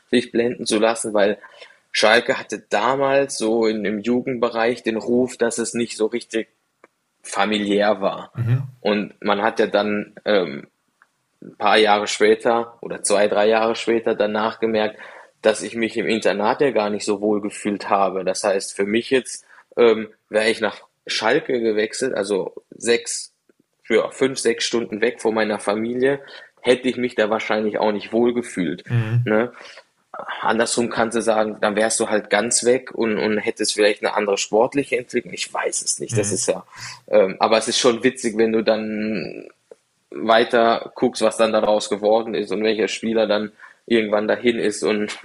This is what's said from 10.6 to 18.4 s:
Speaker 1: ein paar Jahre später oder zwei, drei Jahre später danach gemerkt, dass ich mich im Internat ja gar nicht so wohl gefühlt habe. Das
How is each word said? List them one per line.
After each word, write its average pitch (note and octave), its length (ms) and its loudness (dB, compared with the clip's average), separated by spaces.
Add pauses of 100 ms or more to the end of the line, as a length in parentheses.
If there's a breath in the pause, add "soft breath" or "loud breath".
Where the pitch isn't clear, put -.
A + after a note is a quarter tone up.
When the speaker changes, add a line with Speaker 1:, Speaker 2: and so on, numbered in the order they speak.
Speaker 1:
ein - 140 -20
paar G#2 220 2
Jahre G#2 300 4
später A#2 720 2
oder - 220 -10
zwei, G#2 240 2
drei G#2 200 2
Jahre A2+ 280 2
später A2+ 400 0
danach G#2+ 440 -2
gemerkt, A2 380 -2 (440 loud breath)
dass G#2+ 200 2
ich G#2+ 140 -10
mich A2+ 220 -2
im G2 100 -2
Internat G#2 540 0
ja C#3 100 2
gar G#2 180 0
nicht G#2 160 -6
so G2+ 160 -2
wohl G#2 200 0
gefühlt G#2 480 -6
habe. F#2+ 360 0
Das F#2 180 -4